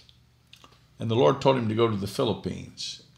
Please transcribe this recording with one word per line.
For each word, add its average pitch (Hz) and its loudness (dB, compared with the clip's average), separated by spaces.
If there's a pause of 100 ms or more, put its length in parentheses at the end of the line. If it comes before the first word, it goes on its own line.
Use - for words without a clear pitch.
(1000)
And 113 -6
the 113 0
Lord 139 4
told 135 4
him 117 -2
to 107 -2
go 113 4
to 107 -2
the 98 -6
Philippines - -6 (160)